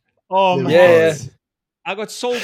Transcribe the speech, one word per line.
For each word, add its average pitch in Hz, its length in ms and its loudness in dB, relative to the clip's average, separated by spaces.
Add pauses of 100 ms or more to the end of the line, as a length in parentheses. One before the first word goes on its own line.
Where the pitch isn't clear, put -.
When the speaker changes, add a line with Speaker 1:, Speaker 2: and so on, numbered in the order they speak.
(280)
Speaker 1:
Oh, 185 240 0
Speaker 2:
Oh, - 40 0
Speaker 1:
there 135 80 -4
Speaker 2:
my 127 40 -4
Speaker 1:
we 151 60 -2
Speaker 3:
Yeah, 175 120 6
Speaker 1:
go. 175 60 6 (140)
Speaker 3:
yeah. 160 80 0
Speaker 2:
God. 127 160 -16 (560)
I 185 80 -10
got 208 160 -12
sold 247 340 -8